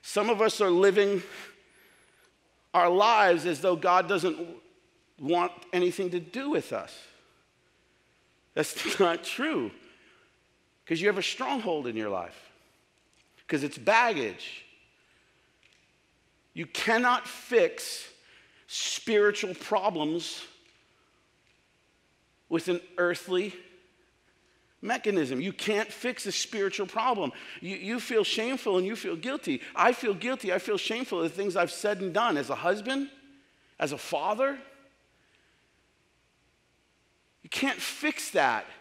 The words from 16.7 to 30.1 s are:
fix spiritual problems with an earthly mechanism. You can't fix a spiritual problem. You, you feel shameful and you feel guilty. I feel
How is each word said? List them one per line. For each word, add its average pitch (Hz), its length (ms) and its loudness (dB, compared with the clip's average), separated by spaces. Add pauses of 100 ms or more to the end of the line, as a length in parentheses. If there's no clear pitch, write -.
fix - 800 0 (600)
spiritual 208 880 2
problems 170 880 -2 (2000)
with 160 180 -2
an 175 140 0 (160)
earthly 185 560 0 (1300)
mechanism. 185 580 0
You 185 140 -4
can't 214 380 0
fix - 340 -6
a 196 60 -6
spiritual 196 560 -4
problem. 220 440 0 (300)
You, 196 160 -8
you 208 220 -6
feel 220 240 2
shameful 226 540 0
and 185 80 2
you 196 100 -4
feel 175 200 -6
guilty. 170 460 -4 (140)
I 220 180 6
feel 220 200 -2